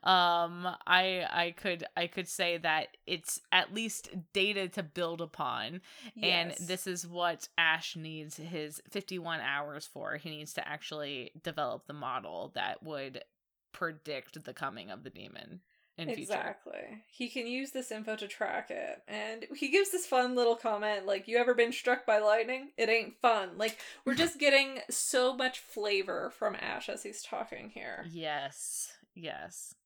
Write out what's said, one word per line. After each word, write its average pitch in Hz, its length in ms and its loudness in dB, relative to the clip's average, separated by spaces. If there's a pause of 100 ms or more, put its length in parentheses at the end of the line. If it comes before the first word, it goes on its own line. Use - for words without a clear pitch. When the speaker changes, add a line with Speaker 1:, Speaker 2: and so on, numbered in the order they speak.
Speaker 1:
um, 175 640 6 (180)
I, 185 460 6
I 170 240 2
could, 175 300 -2 (100)
I 170 120 0
could 180 200 -6
say 175 300 0
that 160 400 0 (100)
it's - 320 -4 (140)
at 185 200 4
least 220 360 -6 (240)
data 196 360 2
to 185 140 -4
build 165 380 -4
upon. 139 580 -4 (420)
And 170 300 4
Speaker 2:
Yes. - 80 -8
Speaker 1:
this 180 260 -4
is 175 220 -4
what 175 400 -2 (100)
Ash 160 380 4
needs 156 400 -10
his 156 540 -8
fifty-one 165 500 -4
hours 143 460 -2
for. 147 320 -6
He 160 120 -8
needs 151 260 -10
to - 120 -4
actually 147 640 -8 (120)
develop 147 440 -4
the 143 60 -12
model 120 640 -6
that 95 280 -4
would 139 400 -8 (480)
predict 151 720 -8
the 131 100 -12
coming 107 380 -8
of 95 120 -12
the 131 60 -12
demon - 520 -16 (340)
in 165 120 -8
future. 220 140 -4
Speaker 2:
Exactly. - 880 -6
He 247 220 -8
can 240 160 -6
use 254 260 -6
this 254 200 -6
info 220 240 -4
to 214 120 -8
track - 440 -4
it. - 360 -6
And 214 380 -6 (100)
he 277 140 -2
gives 392 220 6
this 359 160 -2
fun 254 280 4
little 233 200 6
comment, 208 500 0
like, 196 220 0
"You 226 100 4
ever 247 160 6
been 233 180 6
struck 247 340 2
by 214 120 8
lightning? 226 600 4
It 226 120 4
ain't 226 320 2
fun." 196 380 4
Like, 220 180 0 (260)
we're 254 120 2
just 330 240 2
Speaker 1:
<laughs> - 0 -
Speaker 2:
getting 269 400 6 (100)
so 254 460 2
much 254 240 0
flavor 196 760 0
from 208 200 0
Ash - 340 -4
as - 140 -6
he's 208 180 -10
talking - 480 -8
here. - 400 -10
Speaker 1:
Yes. 151 840 -6 (200)
Yes. 165 640 -10 (100)